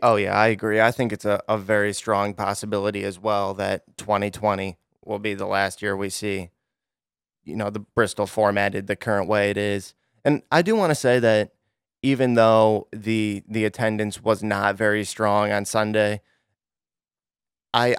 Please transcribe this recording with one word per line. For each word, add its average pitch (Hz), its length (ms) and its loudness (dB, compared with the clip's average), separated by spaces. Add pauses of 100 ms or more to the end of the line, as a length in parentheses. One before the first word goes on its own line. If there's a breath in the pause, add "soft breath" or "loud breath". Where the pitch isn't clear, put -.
oh, 117 140 6
yeah, 98 200 0
I 110 100 4
agree. 110 320 0
I 110 120 4
think 120 200 -2
it's 104 140 -8
a, 104 240 0
a 107 80 0
very 104 340 0
strong 101 440 -2
possibility 101 680 -4
as 98 140 -6
well 101 380 -2
that 98 420 -6
twenty 101 320 -2
twenty 98 480 -4 (260)
will 107 140 -6
be 104 160 -6
the 98 140 -6
last 98 340 -2
year 101 160 -2
we 98 120 -6
see, 95 420 -8 (920)
you 76 120 -12
know, 104 160 -4
the 107 80 -10
Bristol 104 480 0
formatted 101 580 0
the 98 100 -4
current 101 320 -2
way 101 220 2
it 101 80 -2
is. 101 380 -4 (280)
And 143 280 0
I 160 100 4
do 208 140 0
wanna 180 180 2
say 127 240 2
that 110 360 2 (520)
even 131 280 2
though 110 580 4
the, 107 560 -2
the 107 160 -2
attendance 107 580 -2
was 107 220 0
not 101 320 0
very 104 300 0
strong 104 480 0
on 104 100 -2
Sunday, 107 580 -2 (1500)
I, 120 260 2